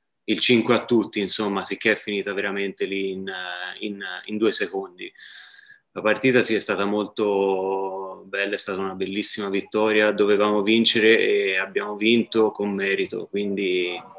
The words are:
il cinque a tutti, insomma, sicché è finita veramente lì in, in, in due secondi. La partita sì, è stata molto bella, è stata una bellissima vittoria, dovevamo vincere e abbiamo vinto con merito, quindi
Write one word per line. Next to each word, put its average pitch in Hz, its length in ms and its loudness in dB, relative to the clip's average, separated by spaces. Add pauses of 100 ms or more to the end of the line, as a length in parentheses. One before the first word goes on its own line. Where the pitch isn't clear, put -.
(240)
il 104 160 -2
cinque 120 340 4
a 110 120 0
tutti, 107 340 2
insomma, 101 440 -2
sicché 101 280 -2
è 104 40 4
finita 101 380 -4
veramente 98 520 -4
lì 95 260 -4
in, 95 200 -8 (500)
in, 101 200 -8 (240)
in 107 120 -6
due 107 140 2
secondi. 95 580 -6 (840)
La 98 100 -10
partita 120 400 4
sì, 110 140 0
è 101 40 2
stata 98 260 -2
molto 95 1400 -2
bella, 98 300 -4
è - 20 -6
stata 95 220 -6
una 95 160 -6
bellissima 98 540 -4
vittoria, 107 600 2
dovevamo 104 520 4
vincere 113 560 6
e 101 380 2
abbiamo 101 380 -4
vinto 110 560 2
con 101 200 -4
merito, 98 560 -2
quindi 95 720 -2 (180)